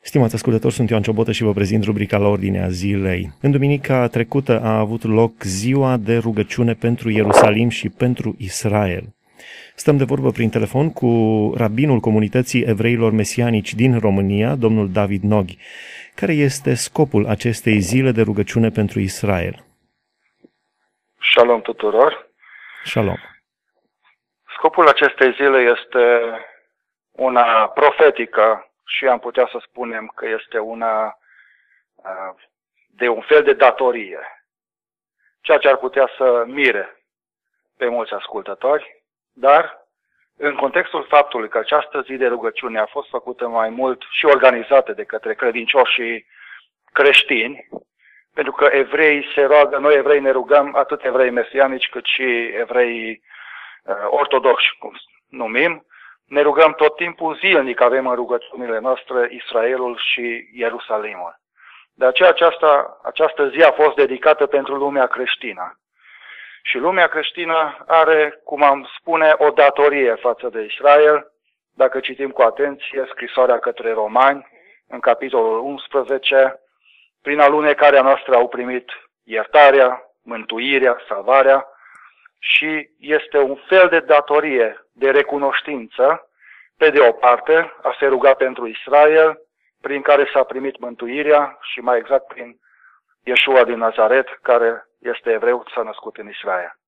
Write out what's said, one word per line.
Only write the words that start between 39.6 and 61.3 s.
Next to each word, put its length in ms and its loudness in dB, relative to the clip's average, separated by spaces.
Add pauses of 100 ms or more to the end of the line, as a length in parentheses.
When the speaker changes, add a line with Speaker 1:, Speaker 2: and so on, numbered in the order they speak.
Speaker 2:
în 180 -4
contextul 540 -4
faptului 400 0
că 80 -4
această 440 -4
zi 140 -12
de 120 -2
rugăciune 520 -6
a 60 0
fost 240 -12
făcută 380 -10
mai 220 -2
mult 320 -6 (100)
și 140 -4
organizată 680 4
de 100 -10
către 300 -8
credincioșii 920 -2 (680)
creștini, 760 0 (680)
pentru 200 -4
că 180 4
evreii 640 0
se 60 2
roagă, 360 4
noi 180 2
evrei 240 2
ne 120 0
rugăm, 440 2
atât 280 -2
evrei 260 0
mesianici 600 -2
cât 160 -12
și 480 -4
evrei, 680 -4 (640)
uh, 120 -8 (120)
ortodoxi, 720 0
cum 160 -18 (340)
numim, 560 -4 (400)
ne 160 -2
rugăm 320 4
tot 220 2
timpul 420 -8
zilnic, 440 0
avem 260 2
în 80 -2
rugăciunile 640 -6
noastre 520 -4
Israelul 680 -4 (120)
și 420 -8
Ierusalimul. 840 -8 (540)